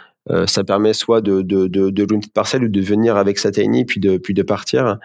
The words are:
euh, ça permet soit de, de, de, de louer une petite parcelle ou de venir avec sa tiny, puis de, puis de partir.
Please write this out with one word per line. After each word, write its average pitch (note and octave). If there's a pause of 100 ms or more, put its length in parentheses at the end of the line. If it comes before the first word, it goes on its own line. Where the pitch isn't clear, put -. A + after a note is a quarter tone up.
(300)
euh, F2+
ça G2
permet G#2
soit A#2
de, G2
de, F#2+
de, F#2+
de G2
louer G#2
une G#2+
petite -
parcelle B2
ou A#2
de G2+
venir G#2
avec G2+
sa G#2
tiny, G#2
puis -
de, F#2+
puis F2+
de F#2+
partir. G#2+